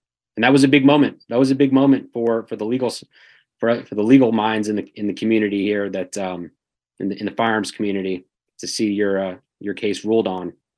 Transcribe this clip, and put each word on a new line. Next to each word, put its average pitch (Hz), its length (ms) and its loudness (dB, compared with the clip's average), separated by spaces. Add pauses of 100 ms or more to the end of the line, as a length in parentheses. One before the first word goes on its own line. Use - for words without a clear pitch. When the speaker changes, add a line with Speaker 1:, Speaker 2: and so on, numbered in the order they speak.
(360)
Speaker 1:
and 110 80 0
that 135 80 4
was 139 120 6
a 135 40 6
big 135 160 4
moment. 139 460 4
That 117 80 0
was 135 120 4
a 135 40 0
big 135 180 2
moment 135 400 2
for, 117 340 -2
for 110 100 -10
the 104 100 -6
legal 123 220 -2
s-, - 160 -10 (540)
for, 117 260 0
for - 100 -18
the 104 80 -2
legal 123 280 6
minds 110 380 -2
in 107 80 -2
the, 98 60 -4 (120)
in 104 120 -6
the 95 80 -4
community 104 480 0
here 101 260 -2
that, 92 300 -8
um, 90 320 -8 (500)
in - 80 -4
the, 98 100 -6
in 107 60 -8
the 101 80 -6
firearms 110 380 -2
community 95 560 -6 (320)
to 110 80 -12
see 107 260 -2
your, 98 260 0
uh, 92 180 -4 (240)
your 98 120 -8
case 98 320 -6
ruled 107 240 0
on 90 200 -6
Speaker 2:
All 85 40 -12 (260)